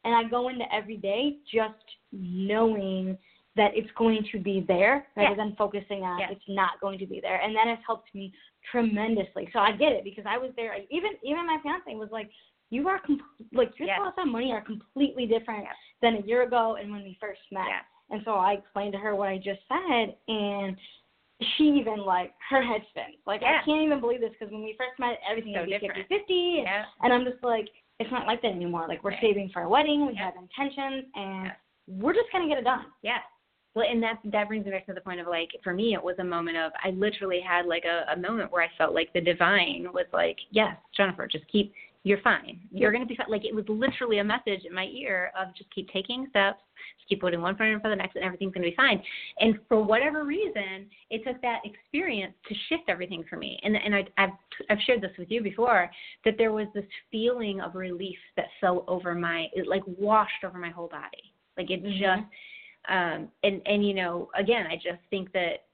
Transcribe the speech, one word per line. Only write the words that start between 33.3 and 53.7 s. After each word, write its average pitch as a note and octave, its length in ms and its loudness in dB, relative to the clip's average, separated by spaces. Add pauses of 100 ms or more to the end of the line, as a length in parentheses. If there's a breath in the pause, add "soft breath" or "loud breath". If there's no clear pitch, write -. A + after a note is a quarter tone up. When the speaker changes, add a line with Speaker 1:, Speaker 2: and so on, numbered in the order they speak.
Speaker 2:
Well, A3+ 160 2
and A#3 140 2
that, A3+ 220 0
that G#3 240 0
brings G#3+ 180 -4
me G3 60 -4
back F#3+ 140 -4
to G3 60 -12
the F3+ 80 -8
point F3+ 200 -8
of, E3+ 80 -8
like, E3+ 340 -4
for F#3 100 -2
me, G#3 220 2
it - 80 -2
was F3+ 160 -4
a F#3 60 -4
moment E3+ 340 -2
of, D#3+ 140 -2 (100)
I F#3+ 80 0
literally F#3+ 500 0
had, F3 260 2
like, E3+ 180 0
a, E3+ 240 0
a D#3 80 0
moment G3+ 340 -4
where F3 120 2
I E3+ 140 2
felt D#3+ 180 2
like E3 180 0
the F3 80 2
divine F3 720 2
was F3+ 200 -2
like, E3+ 260 2 (120)
Yes, G3+ 260 2 (160)
Jennifer, F#3+ 360 0
just - 180 -6
keep G3+ 260 2 (300 loud breath)
you're G3 200 2
fine. F3 380 0 (100)
You're G3 220 4
Speaker 1:
Yep. A#3 60 0
Speaker 2:
gonna B3 80 -4
be A#3 100 -8
fi-, - 120 -4
like, G#3+ 160 -2
it A3 100 -4
was G#3+ 140 -4
literally A3+ 500 0
a G3+ 60 2
message G#3 400 -2
in E3+ 80 -14
my F#3 140 -4
ear G3 520 -4
of F#3 160 -6
just - 160 -20
keep F#3+ 200 -8
taking B3 400 -4
steps, G3 320 2 (340 loud breath)
just - 140 -20
keep F#3+ 100 0
putting E3+ 220 0
one F#3+ 140 -2
foot A3 100 2
in G#3+ 120 2
front G#3+ 140 -2
of G3 60 0
the F#3 40 -4
next, F#3 140 -8
and F3+ 80 -4
everything's F#3+ 300 -4
gonna F3+ 160 -2
be E3+ 40 -14
fine. B3 280 4 (360 loud breath)
And A3 200 4 (100)
for A3 140 4
whatever C#4 420 2
reason, G3+ 640 -4 (220 soft breath)
it A3+ 140 -4
took B3+ 180 -6
that A#3 240 -2
experience A3 680 -4 (140)
to G#3 60 -6 (160)
shift E4 180 -2
everything F3 360 -4
for E3 120 -10
me. C#3+ 260 -8
And, G#3+ 140 2